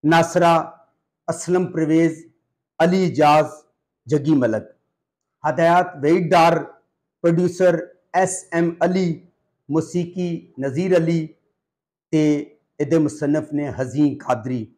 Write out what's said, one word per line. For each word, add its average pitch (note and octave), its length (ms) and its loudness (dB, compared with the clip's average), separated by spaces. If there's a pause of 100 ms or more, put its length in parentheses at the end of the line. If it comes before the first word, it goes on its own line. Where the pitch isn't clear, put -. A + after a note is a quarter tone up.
नासरा, E3+ 480 2 (760)
असलम F3+ 400 -2
परवेज, D#3+ 520 0 (600)
अली F3+ 260 2
इजाज, D3 420 4 (600)
जग्गी D3 280 0
मलक। A2 320 0 (760)
हदायत E3+ 540 2
वहीद D#3+ 340 0
डार, E3 280 4 (640)
प्रोड्यूसर F3 560 2 (360)
एस F#3 380 -2
एम E3+ 280 -2
अली, F#3 260 0 (640)
मौसीकी F3 600 -4 (300)
नज़ीर D#3 360 -2
अली E3 240 0 (920)
ते D#3 100 2 (560)
इहदे D3+ 200 0
मुसन्निफ D3+ 540 -2
ने D3 180 -4
हज़ीं C3+ 460 -2
कादरी। B2 440 -6 (160)